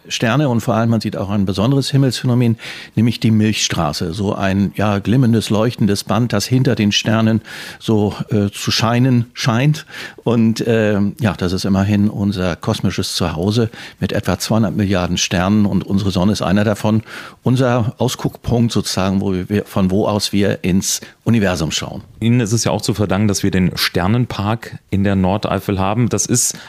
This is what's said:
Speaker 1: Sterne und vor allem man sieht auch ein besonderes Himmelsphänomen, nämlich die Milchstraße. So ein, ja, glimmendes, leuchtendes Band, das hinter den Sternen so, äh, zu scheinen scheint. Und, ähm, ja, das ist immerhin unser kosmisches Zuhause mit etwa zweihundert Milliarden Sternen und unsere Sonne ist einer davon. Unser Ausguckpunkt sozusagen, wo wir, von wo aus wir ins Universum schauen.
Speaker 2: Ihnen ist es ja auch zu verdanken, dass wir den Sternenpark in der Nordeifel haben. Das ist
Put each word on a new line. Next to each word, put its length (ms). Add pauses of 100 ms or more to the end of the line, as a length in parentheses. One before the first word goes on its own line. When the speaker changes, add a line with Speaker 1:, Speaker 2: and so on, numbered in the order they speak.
Speaker 1:
Sterne 420
und 120
vor 140
allem 140
man 120
sieht 160
auch 120
ein 160
besonderes 460
Himmelsphänomen, 680 (380)
nämlich 240
die 120
Milchstraße. 840
So 200
ein, 420
ja, 240
glimmendes, 500
leuchtendes 540
Band, 300
das 120
hinter 300
den 160
Sternen 500 (380)
so, 340 (160)
äh, 220
zu 200
scheinen 600
scheint. 540 (360)
Und, 440
ähm, 520
ja, 140
das 180
ist 140
immerhin 440
unser 460
kosmisches 600
Zuhause 540 (300)
mit 120
etwa 260
zweihundert 380
Milliarden 420
Sternen 480
und 180
unsere 280
Sonne 200
ist 120
einer 200
davon. 380 (400)
Unser 560
Ausguckpunkt 760
sozusagen, 480
wo 140
wir, 320
von 240
wo 180
aus 240
wir 320
ins 380 (220)
Universum 480
schauen. 320 (160)
Speaker 2:
Ihnen 200
ist 120
es 140
ja 60
auch 100
zu 120
verdanken, 340
dass 140
wir 80
den 260
Sternenpark 1000 (120)
in 140
der 120
Nordeifel 640
haben. 300
Das 160
ist 320 (100)